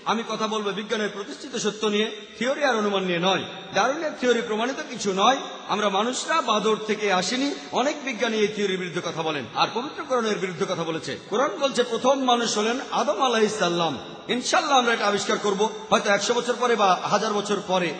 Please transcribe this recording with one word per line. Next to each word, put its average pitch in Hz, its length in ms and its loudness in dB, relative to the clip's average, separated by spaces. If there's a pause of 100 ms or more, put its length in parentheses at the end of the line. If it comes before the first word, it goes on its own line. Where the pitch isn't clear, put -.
আমি 208 240 0
কথা 220 180 -2
বলবো 214 240 -2
বিজ্ঞানের 214 380 -2
প্রতিষ্ঠিত 202 480 -10
সত্য 214 300 -2
নিয়ে, 214 240 2 (280)
থিওরি 285 260 0
আর 254 120 4
অনুমান 202 280 0
নিয়ে 180 140 0
নয়। 175 260 2 (300)
ডারউইনের 285 360 0 (100)
থিওরি 233 220 4
প্রমাণিত 220 340 -2 (140)
কিছু 202 220 -4
নয়। 208 240 4 (320)
আমরা 208 200 0
মানুষরা 247 520 0
বাদর 214 360 2
থেকে 208 360 -2
আসিনি। 254 420 0 (180)
অনেক 285 320 0
বিজ্ঞানী 226 320 -2
এই 208 120 4
থিওরির 196 300 0
বিরুদ্ধে 175 260 -4
কথা 160 180 -4
বলেন, 156 220 -2 (100)
আর 151 200 2
পবিত্র 294 340 -6
কোরআনের 226 300 0
বিরুদ্ধে 185 300 -2
কথা 170 160 -2
বলেছে। 156 340 -4 (120)
কোরআন 254 200 2 (100)
বলছে 262 220 2
প্রথম 254 420 2
মানুষ 233 340 2
হলেন 226 220 0 (100)
আদম 226 320 0
আলাইহিস 220 360 2
সালাম। 175 400 0 (300)
ইনশাআল্লাহ 277 500 2
আমরা 240 160 4
এটা 220 120 0
আবিষ্কার 202 320 2
করব, 202 320 2 (200)
হয়তো 208 200 4
একশো 202 240 2
বছর 240 260 0
পরে 240 160 4
বা 196 180 6
হাজার 202 380 0
বছর 202 340 0
পরে। 180 340 2